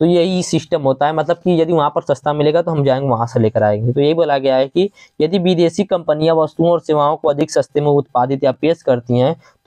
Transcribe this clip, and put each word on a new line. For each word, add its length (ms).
तो 40
यही 380
system 380
होता 240
है, 80
मतलब 240
कि 240
यदि 120
वहाँ 180
पर 120
सस्ता 300
मिलेगा 280
तो 100
हम 120
जाएंगे 260
वहाँ 180
से 120
लेकर 240
आएंगे। 300
तो 80
यही 120
बोला 240
गया 180
है 120
कि 220
यदि 200
विदेशी 460
कंपनियां 520
वस्तुओं 340
और 80
सेवाओं 380
को 120
अधिक 220
सस्ते 300
में 80
उत्पादित 540
या 100
पेश 300
करती 360
हैं 160